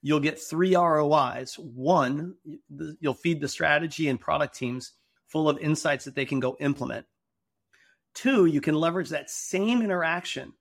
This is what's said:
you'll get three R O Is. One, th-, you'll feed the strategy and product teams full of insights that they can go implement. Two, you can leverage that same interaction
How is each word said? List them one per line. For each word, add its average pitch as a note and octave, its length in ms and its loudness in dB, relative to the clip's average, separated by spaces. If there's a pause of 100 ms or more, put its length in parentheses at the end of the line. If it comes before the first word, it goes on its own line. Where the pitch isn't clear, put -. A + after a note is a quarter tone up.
you'll C#3+ 200 2
get D3+ 200 -2
three F3+ 320 2
R E3+ 240 4
O D3+ 180 4 (200)
Is. B2+ 180 -10
One, D3 800 0 (420)
th-, D#3 240 -10
you'll C#3 140 0
feed E3 280 -2
the C#3+ 60 -4
strategy D3+ 640 0
and B2+ 100 -2
product D3 360 -2
teams B2 380 -8 (340)
full D#3 200 0
of D3 120 2
insights D3+ 460 -2
that C3+ 100 -12
they C3+ 100 -2
can C3+ 140 -2
go B2+ 200 -2
implement. C#3 460 -4 (1080)
Two, A3+ 320 4
you D3 140 2
can D3+ 120 2
leverage E3 360 0
that D3 200 -8
same A3+ 540 0
interaction E3+ 760 -4